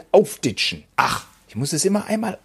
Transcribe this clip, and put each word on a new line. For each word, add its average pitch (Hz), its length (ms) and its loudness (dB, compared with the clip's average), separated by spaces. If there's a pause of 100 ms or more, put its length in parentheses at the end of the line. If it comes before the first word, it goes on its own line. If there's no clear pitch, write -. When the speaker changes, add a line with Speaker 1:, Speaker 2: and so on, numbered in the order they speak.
(100)
Speaker 1:
aufditschen. - 720 2 (140)
Speaker 2:
Ach. - 300 0 (220)
Speaker 1:
Ich - 60 -20
muss 127 180 -4
es 156 120 0
immer 202 220 0
einmal 220 380 -4